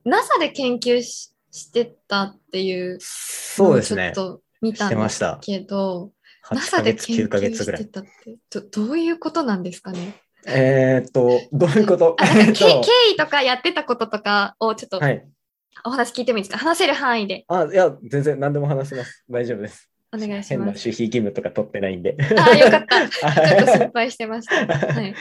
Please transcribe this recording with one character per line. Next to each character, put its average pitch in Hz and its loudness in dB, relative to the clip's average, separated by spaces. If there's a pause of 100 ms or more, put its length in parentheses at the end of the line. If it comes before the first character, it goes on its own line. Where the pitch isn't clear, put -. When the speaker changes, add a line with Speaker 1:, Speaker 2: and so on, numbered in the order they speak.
Speaker 1:
ナ 349 2
サ 571 2
で 302 0
研 247 -4
究 240 0
し-、 - -14 (200)
し - -20
て 233 -2 (240)
た 202 -2
っ 190 -10 (120)
て 185 -6
い 185 -6
う 185 -12
Speaker 2:
そ - 0
う 139 6
で 113 2
す - -6
ね。 185 -2
Speaker 1:
の - -4
を - -8
ち - -6
ょ 190 -8
っ - -20
と - -20 (180)
見 220 -4
た 208 -4
ん 220 0
で 214 0
す - -8
け 208 0
ど、 - -6
Speaker 2:
し - -20
て 202 -6
ま 190 -6
し 185 -16
た。 196 -6 (320)
八 - -8
Speaker 1:
ナ 262 -4
サ - -2
で - 0
研 - -6
究 220 -2
し - -
て - -
た - -2
っ - 0
て、 - -
Speaker 2:
ヶ - -
月、 - -
九 - -
ヶ - 0
月 220 -4
ぐ 101 -4
ら - -8
い。 214 -12 (600)
Speaker 1:
ど-、 - -10 (260)
ど 247 -6
う 330 -2
い 330 -2
う 339 -4
こ 320 -8
と 330 -2
な 214 -2
ん 180 -8
で 175 -10
す - -18
か 190 -14
ね？ 180 -10 (340)
Speaker 2:
え 131 4
ー - -14
っ - -14
と、 123 4 (120)
ど 151 2
う - 0
い 208 4
う 202 2
こ 190 4
と？ 170 4
Speaker 1:
あ、 202 2
な - 4
ん 214 6
か、 214 10
Speaker 2:
え 214 10
ー 226 6
っ - 4
と、 - -2
Speaker 1:
け-、 196 4 (180)
経 480 4
緯 - -4
と 302 -2
か 285 0
や 254 0
っ 254 -6
て 339 0
た 311 -6
こ 240 -4
と 226 -4
と 214 -6
か 202 -2
を 220 0
ち 220 -12
ょ - -
っ - -20
と 185 -8
Speaker 2:
は 147 0
い。 113 -4 (600)
Speaker 1:
お 233 -6
話 247 -2
聞 254 -6
い - -8
て 247 0
も 220 -2
い - -2
い 196 -6
で 196 -14
す - -12
か？ 214 -8
話 330 0
せ 370 2
る 277 0
範 240 -2
囲 196 -6
で。 185 -10
Speaker 2:
あ、 170 0
い 190 -4
や、 165 4
全 139 -4
然 139 -2
何 143 -2
で 147 -2
も 143 -2
話 139 -2
せ 139 -10
ま 123 -8
す。 - -20
大 120 -4
丈 120 -6
夫 104 -6
で 104 -10
す。 - -20 (220)
Speaker 1:
お 226 -12
願 214 -8
い - -8
し 202 -8
ま 202 -10
す。 - -18
Speaker 2:
変 120 -4
な - -4
守 202 -8
秘 - -8
義 113 -4
務 110 -2
と - -8
か 90 -8
取 - -6
っ - -20
て 104 -10
な 98 -2
い 92 -8
ん 87 -12
で。 95 -2
Speaker 1:
あ、 220 6
よ - 8
か - 6
っ - -6
た。 - 0
Speaker 2:
<laughs> - -
は 156 4
い。 185 4
Speaker 1:
ち - 8
ょ - 6
っ - 2
と 254 6
心 - 2
配 240 -2
し - -14
て 226 -8
ま 220 -10
し 226 -14
た。 311 0
は 160 -2
い。 98 -8